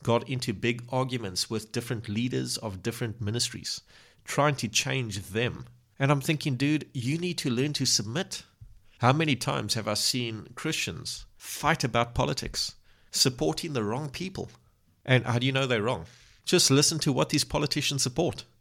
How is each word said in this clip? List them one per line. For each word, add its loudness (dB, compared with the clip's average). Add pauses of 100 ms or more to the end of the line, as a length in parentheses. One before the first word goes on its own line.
got 2
into -4
big -2
arguments -2
with -4
different -4
leaders -2
of -8
different -4
ministries, -4 (440)
trying 2
to -4
change -2
them. -2 (320)
And 4
I'm 2
thinking, 0
"Dude, 0
you -2
need -2
to -2
learn 2
to 0
submit." -2 (560)
How 8
many 4
times -2
have -2
I 2
seen -2
Christians -6 (120)
fight 0
about 2
politics, -2 (360)
supporting 0
the 0
wrong -4
people? -8 (560)
And 4
how 0
do 0
you 2
know 2
they're 2
wrong? -2 (400)
Just 6
listen 6
to 2
what 2
these 2
politicians -2
support. 0 (160)